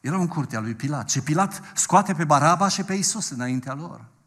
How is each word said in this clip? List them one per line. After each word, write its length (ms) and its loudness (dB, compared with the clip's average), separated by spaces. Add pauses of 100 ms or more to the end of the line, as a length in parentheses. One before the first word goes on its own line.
erau 200 -2
în 60 2
curtea 320 -4
lui 160 -4
Pilat 340 -6
și 120 0
Pilat 540 -2
scoate 380 4
pe 120 0
Baraba 420 6
și 160 0
pe 100 -4
Iisus 360 -2
înaintea 440 -4
lor. 320 -12 (220)